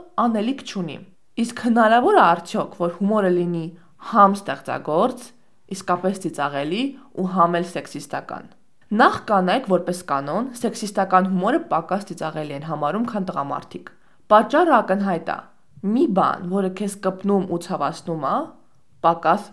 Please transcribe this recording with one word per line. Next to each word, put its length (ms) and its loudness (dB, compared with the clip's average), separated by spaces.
անելիք 400 -2
չունի։ 320 -8
Իսկ 280 -4
հնարավոր 500 6
է 100 8
արդյոք, 540 0
որ 160 0
հումորը 400 2
լինի 300 -2
համ 240 6
ստեղծագործ, 880 -2
իսկապես 500 -2
ծիծաղելի 580 -4
ու 160 -4
համ 280 2
էլ 120 -2
սեքսիստական։ 720 -10
Նախ 240 4
կանայք, 440 2
որպես 340 0
կանոն, 400 -2
սեքսիստական 760 0
հումորը 280 0
պակաս 400 -4
ծիծաղելի 440 -8
են 140 -10
համարում, 420 -2
քան 180 -4
տղամարդիկ։ 640 -8
Պատճառը 460 4
ակնհայտ 600 0
ա։ 40 -8
Մի 200 2
բան, 300 2
որը 140 0
քեզ 140 -4
կպնում 480 0
ու 140 -2
ցավացնում 600 -4
ա, 120 0
պակաս 380 2